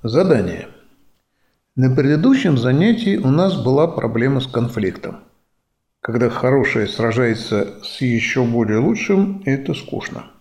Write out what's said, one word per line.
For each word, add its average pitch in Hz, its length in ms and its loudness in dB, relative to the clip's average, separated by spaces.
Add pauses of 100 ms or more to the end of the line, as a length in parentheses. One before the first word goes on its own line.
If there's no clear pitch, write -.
Задание. 117 640 0 (1080)
На 131 180 4
предыдущем 156 640 4
занятии 175 640 2
у 131 100 0
нас 175 340 2
была 139 240 2
проблема 120 540 -2
с - 60 -6
конфликтом. 113 720 -4 (840)
Когда 117 300 0
хорошее 127 560 0
сражается 110 880 -2 (100)
с - 160 -12
еще 123 460 0
более 113 320 0
лучшим, 196 680 0
это 135 300 -2
скучно. - 500 -10 (160)